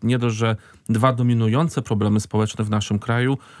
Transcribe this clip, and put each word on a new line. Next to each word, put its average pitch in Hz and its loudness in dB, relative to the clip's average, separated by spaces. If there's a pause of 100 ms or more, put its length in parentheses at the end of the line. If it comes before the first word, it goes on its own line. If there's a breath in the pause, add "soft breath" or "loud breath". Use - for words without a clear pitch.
nie 120 0
dość, 117 -2
że 113 0 (320 loud breath)
dwa 113 2
dominujące 120 0
problemy 107 0
społeczne 107 -2
w 107 -4
naszym 107 0
kraju, 123 0 (220 loud breath)